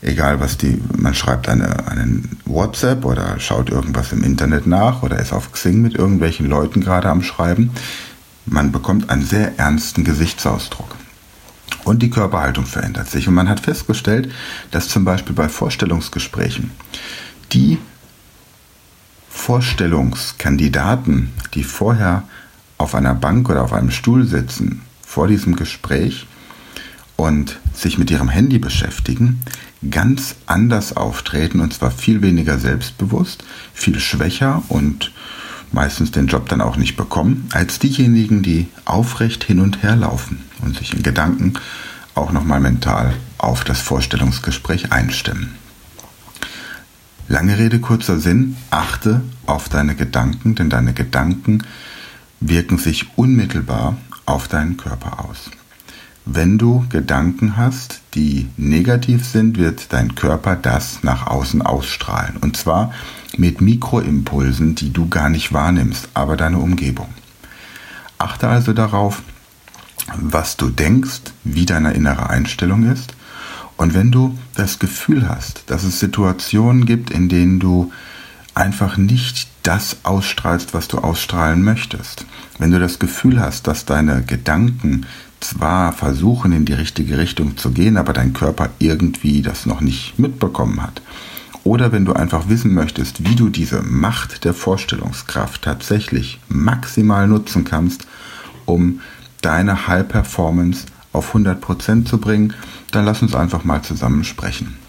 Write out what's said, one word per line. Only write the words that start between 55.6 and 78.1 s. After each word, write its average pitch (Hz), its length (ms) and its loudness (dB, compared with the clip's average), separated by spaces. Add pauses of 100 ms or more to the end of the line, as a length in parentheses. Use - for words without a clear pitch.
Wenn 87 320 4
du 120 320 4
Gedanken 82 680 0
hast, 127 460 -2 (120)
die 71 420 0
negativ 117 680 2
sind, 113 300 2
wird 82 360 0
dein 60 220 2
Körper 80 400 0
das - 480 -2
nach 64 240 -2
außen 67 360 0
ausstrahlen. - 760 -4
Und - 200 -2
zwar 101 360 0 (440)
mit 87 240 2
Mikroimpulsen, 78 1120 2
die 71 180 -4
du 82 160 0
gar 78 220 0
nicht 80 220 -2
wahrnimmst, 73 640 0
aber 71 220 0
deine 82 220 0
Umgebung. 71 500 -2 (1080)
Achte - 300 -2
also 120 260 4
darauf, 104 480 0 (920)
was 80 420 -2
du 67 120 0
denkst, 82 640 0 (100)
wie 82 240 0
deine 78 280 0
innere 71 340 0
Einstellung 90 560 0
ist. 127 300 0 (640)
Und 82 160 2
wenn 104 180 4
du 127 260 2 (160)
das - 240 -2
Gefühl 120 500 0
hast, - 400 -8
dass 85 160 -2
es 92 160 -2
Situationen 107 840 2
gibt, 117 260 0
in 90 180 2
denen 90 320 4
du 90 320 2 (640)